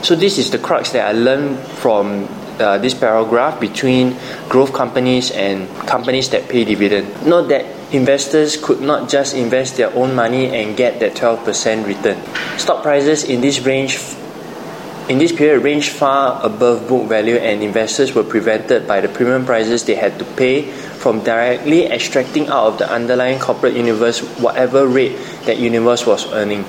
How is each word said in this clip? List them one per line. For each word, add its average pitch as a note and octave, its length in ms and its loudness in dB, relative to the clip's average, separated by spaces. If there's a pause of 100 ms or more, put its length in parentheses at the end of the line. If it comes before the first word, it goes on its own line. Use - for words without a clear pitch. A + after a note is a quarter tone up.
So F3 120 4
this F#3+ 220 2
is B2 140 -2
the A#2+ 60 -2
crux - 340 -2
that G#2+ 160 0
I G#2 60 0
learned C3 460 2
from, G2+ 680 0 (320)
uh, G2+ 200 2
this B2+ 140 0
paragraph A#2 680 2
between B2+ 560 0 (320)
growth C3+ 240 4
companies B2+ 580 0
and G2 380 -4 (180)
companies B2+ 440 0
that - 180 -2
pay A#2+ 160 2
dividend. G2+ 600 0
Note E3 240 4
that C#3 160 2 (280)
investors C#3 640 2
could - 240 0
not C3+ 260 0
just C#3 260 0
invest B2+ 440 -2
their A2 180 0
own B2+ 180 2
money B2 400 0
and G#2+ 220 -4
get A#2+ 240 0
that G#2+ 160 0
twelve A#2 300 0
percent A2 420 0
return. G2+ 320 0 (380)
Stock - 260 -2
prices D3+ 400 2
in B2 160 -2
this C3+ 220 0
range, C3+ 360 -2 (1120)
in C3 80 2
this E3 160 4
period, D3 300 4
ranged D3 260 0
far C#3 560 0
above A2+ 420 2
book A#2+ 220 0
value, A2 260 2
and G#2+ 280 0
investors A2 500 0
were G#2+ 100 2
prevented A2 640 0
by G2 140 2
the G2 80 0
premium B2+ 360 0
prices A2+ 380 0
they G#2+ 120 0
had - 240 -2
to E2+ 60 -6 (120)
pay C3 340 0
from - 500 -2
directly B2 680 2
extracting B2+ 600 -2
out A#2 200 2
of G#2 100 0
the - 120 -2
underlying B2 500 0
corporate B2 340 0
universe A#2 480 0 (180)
whatever B2+ 480 2
rate B2+ 300 2 (280)
that A2+ 120 0
universe A#2 480 2
was - 260 0
earning. G#2 380 -2